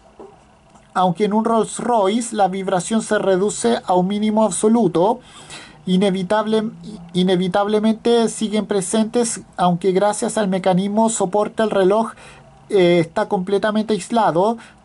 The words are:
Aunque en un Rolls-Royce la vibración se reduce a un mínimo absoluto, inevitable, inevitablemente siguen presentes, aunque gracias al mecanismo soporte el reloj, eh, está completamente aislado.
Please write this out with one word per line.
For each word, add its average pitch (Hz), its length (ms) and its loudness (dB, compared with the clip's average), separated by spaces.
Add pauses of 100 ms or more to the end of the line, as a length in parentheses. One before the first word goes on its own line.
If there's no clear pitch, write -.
(920)
Aunque 185 320 0
en 196 80 -2
un 220 100 0
Rolls-Royce 226 880 0
la 202 140 2
vibración 190 540 -2
se 208 180 0
reduce 202 680 0
a 185 80 0
un 180 140 2
mínimo 214 380 0
absoluto, 214 760 2 (680)
inevitable, 202 800 0 (480)
inevitablemente 208 1160 0
siguen 214 380 -4
presentes, 220 720 -2 (160)
aunque 180 340 0
gracias 208 460 0
al 214 100 0
mecanismo 190 600 0
soporte 208 520 -2
el 220 100 0
reloj, 202 420 2 (560)
eh, 175 320 4
está 208 260 -2
completamente 208 680 -2
aislado. 202 640 0 (280)